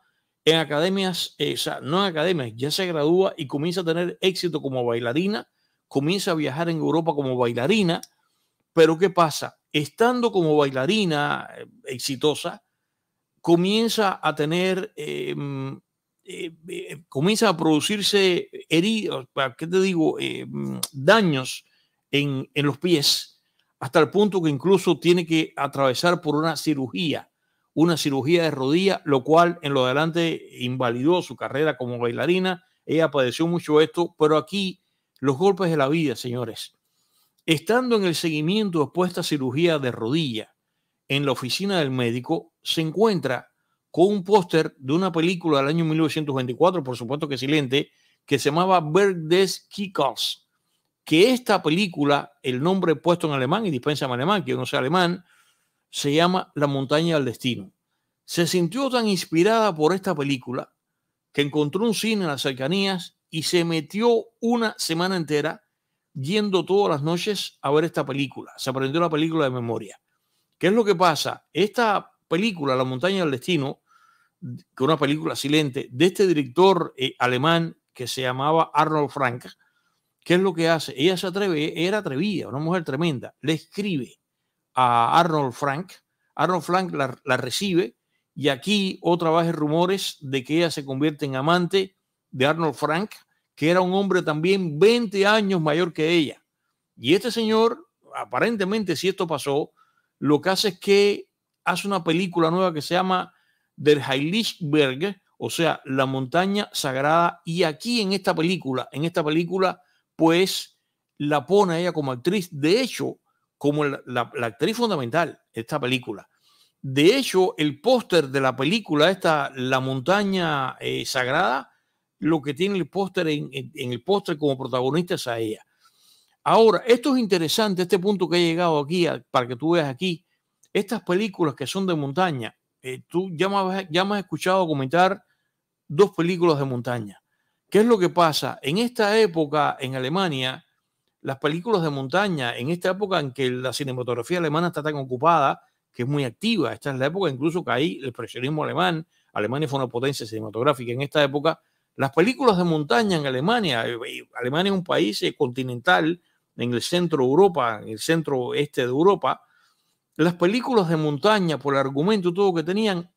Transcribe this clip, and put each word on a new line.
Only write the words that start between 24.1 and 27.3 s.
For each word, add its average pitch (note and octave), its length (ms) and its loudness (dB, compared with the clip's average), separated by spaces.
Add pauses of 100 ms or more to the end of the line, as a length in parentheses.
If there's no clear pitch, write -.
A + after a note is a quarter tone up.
punto G3 320 2
que D#3 80 2
incluso E3+ 480 2
tiene F3 280 4
que D#3+ 300 0
atravesar C#3 640 0
por D3 140 -2
una D#3 220 -2
cirugía, C#3+ 720 -4 (440)